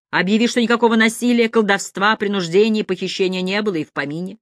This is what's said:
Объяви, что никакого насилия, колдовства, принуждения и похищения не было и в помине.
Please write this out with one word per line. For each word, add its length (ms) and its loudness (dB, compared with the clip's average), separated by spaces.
Объяви, 360 2
что 140 0
никакого 360 2
насилия, 520 2
колдовства, 680 0
принуждения 640 0
и 20 -6
похищения 560 -4
не 220 -2
было 140 -4
и 80 -4
в 100 -20
помине. 480 -8